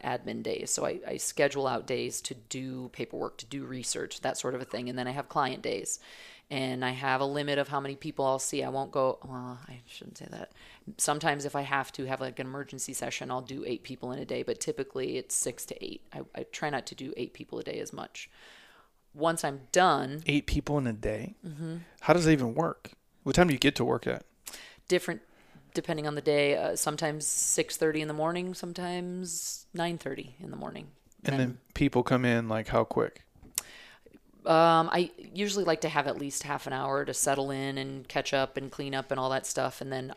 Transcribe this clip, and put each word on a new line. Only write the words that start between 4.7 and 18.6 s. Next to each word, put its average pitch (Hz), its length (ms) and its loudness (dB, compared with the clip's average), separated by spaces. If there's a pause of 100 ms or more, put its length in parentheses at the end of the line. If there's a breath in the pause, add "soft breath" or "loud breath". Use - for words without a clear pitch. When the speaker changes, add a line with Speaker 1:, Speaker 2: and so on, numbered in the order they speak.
Speaker 1:
And 127 100 -4
then 123 80 -2
I 127 60 -2
have 139 160 -6
client 131 340 0
days. - 380 -4 (500 loud breath)
And 131 340 -2
I 127 60 0
have 131 300 0
a 139 60 2
limit 143 320 0
of 139 100 2
how 143 120 -2
many 139 160 -6
people 143 280 -2
I'll 131 140 4
see. 139 240 -2
I 131 60 -4
won't 135 240 -4
go, 131 320 2
well, 123 420 -10
I 123 220 -16
shouldn't - 300 -16
say - 120 -14
that. - 220 -12 (460 soft breath)
Sometimes 147 480 2
if 143 100 -2
I 143 60 2
have 139 300 0
to 135 120 -6
have, 131 160 -2
like, 127 180 -6
an 135 80 -6
emergency 135 460 -8
session, 131 380 -6
I'll 127 100 -4
do 135 260 -8
eight - 160 -4
people 127 300 -8
in 139 60 -6
a 127 80 -8
day. 123 160 -2
But 123 180 -4
typically 131 560 -4
it's - 180 -4
six - 320 -2
to - 180 -10
eight. - 180 -10 (100)
I, 147 80 -10 (140)
I - 80 -8 (100)
try - 180 -4
not 127 160 -2
to - 80 -10
do 135 220 -10
eight - 160 -6
people - 260 -10
a 120 60 -4
day - 160 -6
as - 120 -8
much. - 380 -12 (840 soft breath)